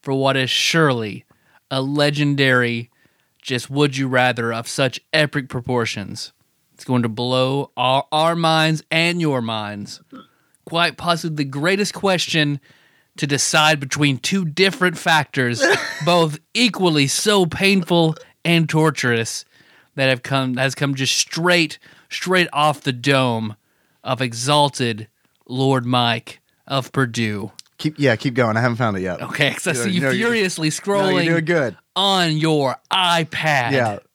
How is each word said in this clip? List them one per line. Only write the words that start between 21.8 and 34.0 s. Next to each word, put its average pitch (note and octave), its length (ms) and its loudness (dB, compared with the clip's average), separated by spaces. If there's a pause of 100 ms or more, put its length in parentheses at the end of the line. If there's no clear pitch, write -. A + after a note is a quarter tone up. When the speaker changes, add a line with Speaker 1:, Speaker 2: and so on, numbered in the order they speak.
Speaker 1:
straight F3+ 440 0
off D3 260 2
the C3+ 140 -2
dome A#2+ 640 0 (480)
of B2+ 160 -4
Exalted B2 880 0 (360)
Lord C3 400 0
Mike A#2+ 540 -2 (260)
of C3 280 -6
Purdue. A2 580 -4 (260)
Speaker 2:
Keep, D3+ 220 -6
yeah, C3 160 4
keep B2+ 200 -4
going. A#2 200 2
I A2+ 60 0
haven't A#2+ 160 -4
found A2 180 0
it F#2+ 60 -4
yet. F2+ 200 -6
Speaker 1:
Okay, C#3+ 300 -2
'cause - 160 -8
I F3 40 -2
Speaker 2:
Yeah, B2 120 -4
Speaker 1:
see A2+ 80 -2
you F3 100 0
Speaker 2:
no, C3+ 100 0
you're, A3 180 0
Speaker 1:
furiously F#3 400 -2
Speaker 2:
no, - 20 -4
you're - 100 -8 (300)
Speaker 1:
scrolling F3+ 140 2
Speaker 2:
doing E3 200 0
good. D#3 320 0 (200)
Speaker 1:
on F#3 400 2
your D3+ 400 0 (120)
iPad. D#3 840 0
Speaker 2:
Yeah. A2 260 0 (160)